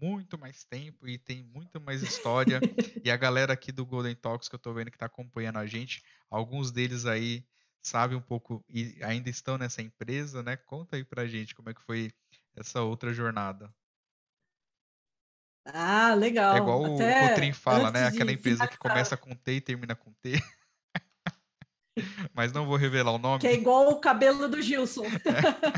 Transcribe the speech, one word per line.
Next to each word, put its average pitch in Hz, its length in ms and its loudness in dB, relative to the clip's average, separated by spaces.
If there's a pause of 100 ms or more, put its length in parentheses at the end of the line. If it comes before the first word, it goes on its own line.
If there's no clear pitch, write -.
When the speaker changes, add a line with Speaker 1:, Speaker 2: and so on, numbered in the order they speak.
Speaker 1:
muito 180 360 -6
mais 135 280 -20
tempo 139 420 -14
e 123 100 -8
tem 127 240 -12
muito 143 380 -16
mais 139 220 -6
história. 202 580 0
Speaker 2:
<laughs> - 460 -2
Speaker 1:
E 120 40 2
a 120 60 4
galera 131 380 2
aqui 127 180 -6
do 131 140 -6
Golden 123 280 -4
Talks 117 360 -8
que - 60 -16
eu 120 40 -16
tô 117 140 -10
vendo 113 180 -8
que - 60 -20
tá - 80 -10
acompanhando 113 520 -8
a 107 80 -4
gente, 113 380 -8 (260)
alguns 123 400 -4
deles 123 360 -2
aí 117 400 -2 (360)
sabem 123 360 -2
um 123 40 -8
pouco 120 460 -8
e 117 340 -6
ainda 117 280 -4
estão 131 280 -6
nessa 123 240 -8
empresa, 131 640 -8
né? 123 140 -6
Conta 156 400 -12
aí 131 80 -8
pra 123 200 -8
gente 110 300 -8
como 113 140 -16
é 113 40 -10
que - 80 -20
foi 113 300 -6 (460)
essa 117 240 -6
outra 117 320 -4
jornada. 104 600 -6 (1900)
Speaker 2:
Ah, 190 480 4
legal. 208 440 6
Speaker 1:
É - 20 4
igual 143 220 2
o 151 140 0
Speaker 2:
Até 247 340 6
Speaker 1:
Cotrim 143 240 2
fala, - 360 4
né? 123 120 0
Speaker 2:
antes 123 140 2
Speaker 1:
Aquela 120 180 2
Speaker 2:
de 131 40 -4
Speaker 1:
empresa 120 300 2
que - 80 -14
Speaker 2:
finalizar. - 20 -18
Speaker 1:
começa 127 400 0
com 127 160 -16
T 127 200 -6
e 135 80 -2
termina 123 340 -6
com - 160 -18 (100)
T. 127 120 -6
<laughs> - 260 -2 (1700)
Mas 120 180 -2
não 147 140 -4
vou 143 100 0
revelar 131 380 2
o 117 40 0
nome. 131 220 0
Speaker 2:
Que 269 80 2
é 240 60 6
igual 247 360 6
o 294 100 4
cabelo 277 500 6
do 294 120 -2
Gilson. 254 420 -2
Speaker 1:
<laughs> 220 220 -4
É. 262 140 2 (380)